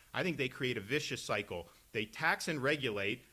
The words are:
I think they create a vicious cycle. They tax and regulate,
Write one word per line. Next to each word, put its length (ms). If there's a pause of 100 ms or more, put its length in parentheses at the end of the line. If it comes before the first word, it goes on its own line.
(140)
I 80
think 160
they 120
create 280
a 40
vicious 420
cycle. 460 (240)
They 120
tax 420
and 160
regulate, 680